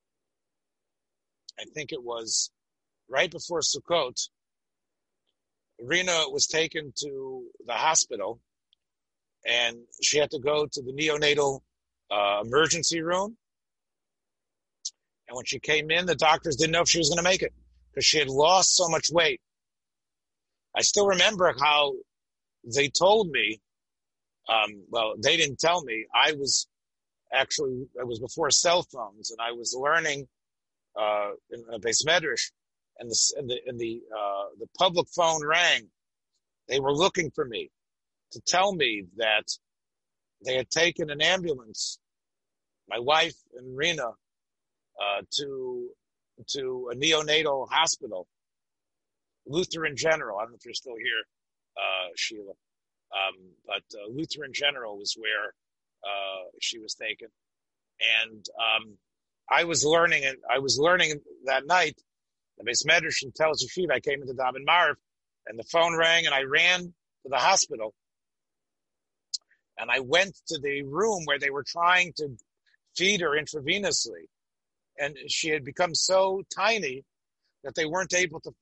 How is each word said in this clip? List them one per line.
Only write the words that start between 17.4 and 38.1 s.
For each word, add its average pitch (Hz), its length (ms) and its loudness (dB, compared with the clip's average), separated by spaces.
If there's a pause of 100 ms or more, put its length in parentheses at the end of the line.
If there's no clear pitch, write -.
it - 100 -4 (400)
'cause 131 120 -4
she - 140 4
had 143 100 2
lost 156 480 6
so 180 120 4
much 165 220 0
weight. 156 300 2 (1300)
I - 80 0
still 202 260 4
remember 185 500 4
how 147 360 4 (680)
they 139 260 0
told 190 420 4
me, 110 300 0 (880)
um, 107 420 0
well, 110 260 -2
they 135 200 2
didn't 143 220 0
tell 170 240 2
me. 110 320 -6
I 135 180 4
was 139 360 -2 (640)
actually, 131 640 -2
it 123 100 -8
was 120 140 -8
before 139 300 -4
cell 170 340 4
phones, 107 480 -12
and 113 80 -12
I 117 120 -4
was 120 220 -8
learning, 143 540 0 (680)
uh, 104 360 0 (180)
in 117 220 -12
a 113 60 -8
beis 113 260 0
medrash, 156 480 0 (460)
and 120 120 -12
the, - 260 0
and 135 140 -6
the, 123 180 -8
and 123 100 -10
the, 117 240 -6 (120)
uh, 101 340 -4 (100)
the 110 100 -12 (100)
public 175 300 0
phone 165 360 0
rang. 151 460 0 (800)
They 131 120 0
were 139 120 0
looking 165 380 2
for 151 140 -4
me 101 260 -8 (640)